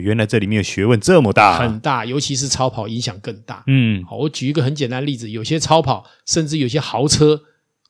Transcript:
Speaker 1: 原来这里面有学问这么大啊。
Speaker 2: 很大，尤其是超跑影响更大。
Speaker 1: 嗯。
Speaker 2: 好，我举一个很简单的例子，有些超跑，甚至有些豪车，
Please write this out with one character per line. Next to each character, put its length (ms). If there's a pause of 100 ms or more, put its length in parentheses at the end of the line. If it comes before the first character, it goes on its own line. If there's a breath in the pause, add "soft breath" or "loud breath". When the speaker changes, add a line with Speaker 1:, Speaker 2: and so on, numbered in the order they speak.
Speaker 1:
原 160
来 100
这 140
里 80
面 80
有 60
学 220
问 160
这 220
么 100
大 180
啊。 100
Speaker 2:
很 180
大， 260
尤 140
其 160
是 140
超 200
跑 200
影 120
响 200
更 220
大。 260
Speaker 1:
嗯。 360
Speaker 2:
好， 120
我 120
举 200
一 40
个 120
很 100
简 160
单 100
的 60
例 100
子， 140
有 140
些 160
超 200
跑， 240 (220 soft breath)
甚 200
至 120
有 80
些 140
豪 260
车， 340 (500)